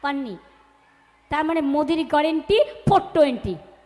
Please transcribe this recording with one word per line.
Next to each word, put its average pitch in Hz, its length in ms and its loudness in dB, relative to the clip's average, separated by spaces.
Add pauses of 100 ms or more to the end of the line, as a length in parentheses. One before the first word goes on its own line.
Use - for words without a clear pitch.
পাননি। 277 360 -6 (920)
তার 302 160 -2
মানে 330 160 0
মোদির 294 460 0
গ্যারান্টি 320 540 2 (280)
ফোর 392 140 4 (120)
টোয়েন্টি। 254 400 2 (320)